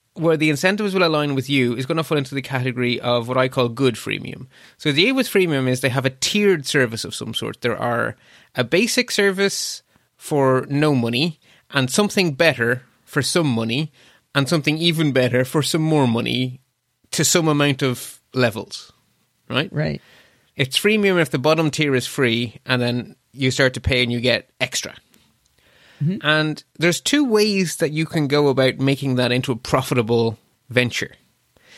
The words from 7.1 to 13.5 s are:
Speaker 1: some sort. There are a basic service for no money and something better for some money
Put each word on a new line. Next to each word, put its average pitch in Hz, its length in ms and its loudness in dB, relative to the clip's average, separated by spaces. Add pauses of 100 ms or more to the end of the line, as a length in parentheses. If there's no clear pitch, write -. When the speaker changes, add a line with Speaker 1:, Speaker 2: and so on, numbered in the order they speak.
Speaker 1:
some 110 180 -10
sort. 110 280 -8
There 117 160 -2
are 117 380 -2 (400)
a 127 80 -2
basic 220 460 0
service 196 720 -2 (360)
for 131 520 2
no 147 240 2
money 123 460 0 (320)
and 131 180 0
something 196 440 0
better 127 500 2 (220)
for - 160 -2
some 165 260 0
money 117 440 -2 (440)